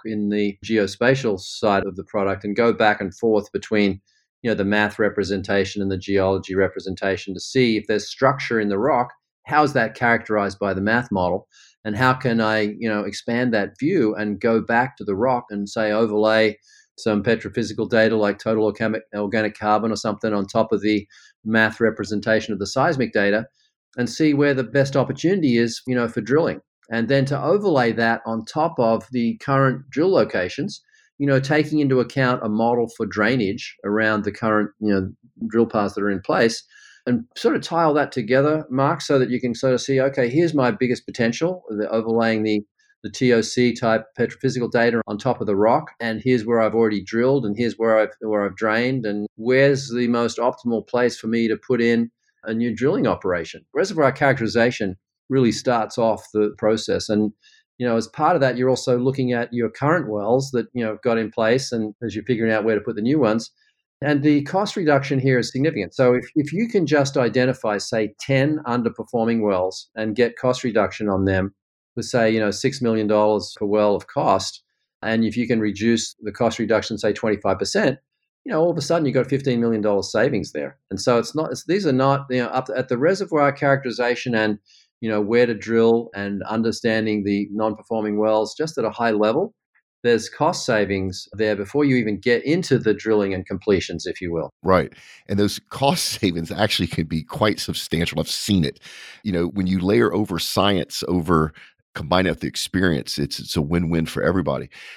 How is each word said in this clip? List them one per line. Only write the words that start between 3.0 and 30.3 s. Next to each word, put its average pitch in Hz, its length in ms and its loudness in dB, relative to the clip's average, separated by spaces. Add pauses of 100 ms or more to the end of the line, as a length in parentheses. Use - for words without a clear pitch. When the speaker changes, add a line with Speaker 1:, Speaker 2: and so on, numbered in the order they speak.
Speaker 1:
and 95 140 -6
forth 107 380 0
between, 101 480 0 (420)
you 117 80 -2
know, 107 40 2
the 98 100 -2
math 104 340 0
representation 98 840 0
and 98 100 -2
the 95 80 -2
geology 95 560 0
representation 95 800 -2
to 90 60 -10
see 123 360 2
if 107 100 -4
there's 107 220 -2
structure 135 500 0
in 104 100 -2
the 98 100 -2
rock, 127 300 0 (380)
how 151 160 2
is 135 120 0
that 113 200 0
characterized 110 640 0
by 101 140 -2
the 92 80 -2
math 113 320 0
model, 92 340 0 (380)
and 107 100 -4
how 127 200 2
can 117 260 0
I, 110 200 2 (180)
you 113 100 -4
know, 107 120 0
expand 117 520 -2
that 101 260 -2
view 135 360 2
and 104 260 -4
go 117 220 2
back 120 340 0
to 104 80 -12
the 101 100 -2
rock 120 360 0
and, 101 180 -6
say, 107 240 -2
overlay 107 640 2 (400)
some 104 280 -2
petrophysical 110 640 -2
data 110 260 4
like 101 220 0
total 110 260 0
organic, 107 380 -2 (140)
organic 104 420 -2
carbon 107 320 2
or 104 60 -2
something 107 360 -4
on 101 140 -2
top 110 240 0
of 104 100 0
the 104 240 0 (400)
math 110 360 2
representation 110 720 0
of 95 80 -6
the 98 80 -4
seismic 131 440 0
data 104 320 2 (520)
and 123 120 -2
see 151 240 2
where 143 220 2
the 131 80 -2
best 139 340 0
opportunity 139 600 2
is, 117 300 0
you 127 60 0
know, 120 120 0
for 117 140 -4
drilling. 120 400 0 (320)
And 113 160 -2
then 135 160 2
to 135 180 -2
overlay 156 500 2
that 113 340 0
on 113 180 -4
top 165 340 -2
of 113 320 2
the 117 280 -2
current 135 520 0
drill 175 220 2
locations, 104 680 0 (380)